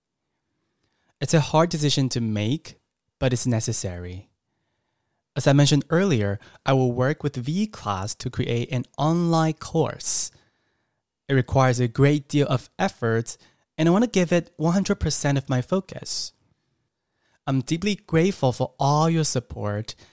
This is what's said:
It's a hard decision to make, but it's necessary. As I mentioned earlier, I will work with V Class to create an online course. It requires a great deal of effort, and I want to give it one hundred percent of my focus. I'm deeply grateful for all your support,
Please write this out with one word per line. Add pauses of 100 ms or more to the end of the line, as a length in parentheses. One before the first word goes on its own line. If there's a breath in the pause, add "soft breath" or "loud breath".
(1200)
It's
a
hard
decision
to
make, (420)
but
it's
necessary. (1040)
As
I
mentioned
earlier, (260 loud breath)
I
will
work
with
V
Class
to
create
an (120)
online
course. (960)
It
requires
a
great
deal
of
effort, (400 soft breath)
and
I
want
to
give
it
one
hundred
percent
of
my
focus. (1120)
I'm
deeply (100)
grateful
for
all
your
support, (180 soft breath)